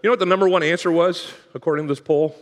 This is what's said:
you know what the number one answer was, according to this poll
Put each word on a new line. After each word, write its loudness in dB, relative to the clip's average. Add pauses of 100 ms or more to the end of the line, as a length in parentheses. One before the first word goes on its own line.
you 0
know 2
what 2
the 0
number 2
one 2
answer -2
was, 0 (240)
according -4
to -4
this -4
poll 0